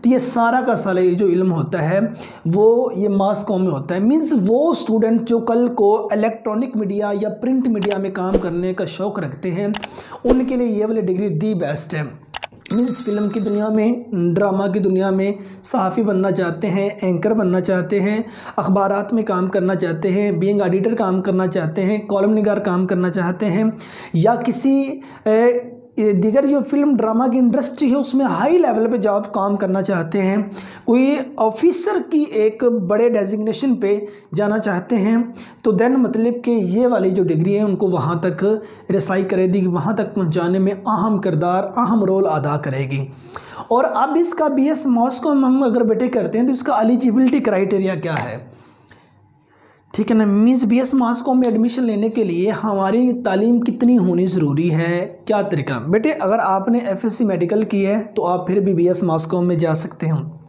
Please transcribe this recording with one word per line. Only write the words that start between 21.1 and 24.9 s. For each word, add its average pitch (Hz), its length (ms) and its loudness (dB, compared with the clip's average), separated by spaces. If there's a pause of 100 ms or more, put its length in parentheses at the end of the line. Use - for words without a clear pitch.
करना 185 280 0
चाहते 180 340 -2
हैं, 202 240 -2
कॉलम 202 260 0
निगार 208 280 0
काम 185 260 0
करना 180 240 0
चाहते 180 380 -2
हैं 220 240 0 (440)
या 220 220 4
किसी, 269 400 0 (480)